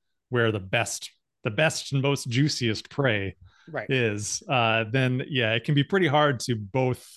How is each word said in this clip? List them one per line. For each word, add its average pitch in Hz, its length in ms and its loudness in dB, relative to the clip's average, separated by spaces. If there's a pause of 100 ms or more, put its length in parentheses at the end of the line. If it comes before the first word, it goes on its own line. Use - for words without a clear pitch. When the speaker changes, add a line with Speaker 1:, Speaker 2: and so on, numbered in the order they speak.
(300)
Speaker 1:
where 117 220 4
the 104 80 -2
best, 110 520 -4 (320)
the 120 80 -2
best 156 420 0
and 135 80 2
most 139 280 -2
juiciest 120 600 0
prey 107 460 0 (320)
Speaker 2:
Right. 143 220 -8
Speaker 1:
is, 110 600 -2
uh, 113 420 2
then 127 380 0
yeah, 117 240 0
it 117 100 -2
can 156 120 0
be 143 80 4
pretty 185 240 2
hard 143 340 4
to 123 140 -2
both, 120 600 -2